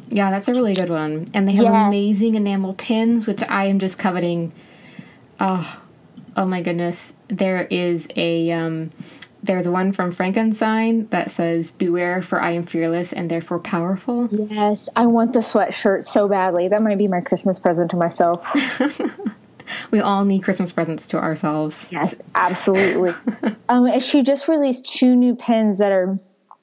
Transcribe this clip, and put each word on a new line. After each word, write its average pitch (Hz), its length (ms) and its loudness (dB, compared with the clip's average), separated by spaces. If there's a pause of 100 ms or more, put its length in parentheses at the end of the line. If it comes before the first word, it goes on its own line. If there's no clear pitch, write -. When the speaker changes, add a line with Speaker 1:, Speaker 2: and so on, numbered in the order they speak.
(120)
Speaker 1:
Yeah, 196 200 2
that's 196 160 -2
a 247 60 0
really 233 200 2
good 185 160 0
one. 156 440 -4
And 196 120 2
they 196 60 2
have 208 140 6
Speaker 2:
Yeah. 220 200 6
Speaker 1:
amazing 208 480 2
enamel 196 400 0
pins, 226 540 0
which 208 200 -2
I 196 180 0
am 196 120 2
just 185 180 -2
coveting. 170 540 -2 (880)
Oh, 185 400 -2 (580)
oh 196 100 0
my 185 160 -2
goodness. 175 500 -4 (160)
There 185 420 -2
is 175 460 -2
a, 165 340 0
um, 165 400 -4 (540)
there's 185 240 0
one 185 240 0
from 180 180 -2
Frankenstein 220 1000 0
that 170 200 -2
says, 170 400 -2
"Beware, 180 520 -2
for 170 200 -2
I 170 100 0
am 170 120 -2
fearless 170 480 -2
and 170 180 -6
therefore 170 300 -4
powerful." 196 720 -2
Speaker 2:
Yes, 208 640 -2
I 233 100 4
want 233 260 4
the 240 80 4
sweatshirt 196 600 0
so 208 240 0
badly. 185 400 2
That 208 160 2
might 208 160 2
be 208 80 2
my 185 140 0
Christmas 180 400 -2
present 170 320 0
to 180 40 -2
myself. 170 540 0 (300)
Speaker 1:
<laughs> 285 200 -2 (920)
We 220 80 4
all 202 240 2
need 196 180 2
Christmas 185 300 -2
presents 160 360 -4
to 170 100 -2
ourselves. 156 760 -4
Speaker 2:
Yes, 165 240 -4 (180)
absolutely. 185 800 2 (280)
Speaker 1:
<laughs> - 280 -4
Speaker 2:
Um, 247 180 4
and 247 160 2
she 285 220 2
just 269 240 0
released 285 500 0
two 254 160 6
new 247 220 4
pins 220 420 2
that 202 140 4
are 190 260 0 (440)